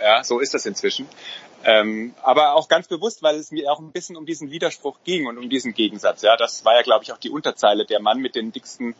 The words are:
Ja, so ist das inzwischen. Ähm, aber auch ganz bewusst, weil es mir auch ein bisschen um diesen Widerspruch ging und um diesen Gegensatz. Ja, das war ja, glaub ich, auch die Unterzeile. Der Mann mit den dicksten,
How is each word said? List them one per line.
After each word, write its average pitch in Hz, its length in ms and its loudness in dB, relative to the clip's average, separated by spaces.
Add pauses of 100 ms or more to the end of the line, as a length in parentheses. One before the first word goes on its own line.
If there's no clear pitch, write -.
Ja, 107 240 4
so 120 140 0
ist 135 160 -4
das 127 100 -4
inzwischen. 104 440 -6 (540)
Ähm, 110 600 2
aber 143 320 4
auch 156 140 0
ganz 170 200 2
bewusst, 185 340 -6
weil 151 140 2
es 151 140 -12
mir 151 200 -4
auch 147 100 -2
ein 156 120 -20
bisschen 175 240 -12
um 156 80 -18
diesen 151 260 -10
Widerspruch 156 540 -6
ging 170 220 -2
und 117 100 -8
um 123 140 -10
diesen 123 240 -4
Gegensatz. 101 480 -2
Ja, 107 160 8
das - 260 -4
war 113 100 6
ja, 120 60 6
glaub 117 220 4
ich, 127 100 -12
auch 113 60 -14
die 117 100 -10
Unterzeile. 107 560 0
Der 104 160 0
Mann 107 200 0
mit 131 140 -6
den 113 160 -6
dicksten, 117 500 -10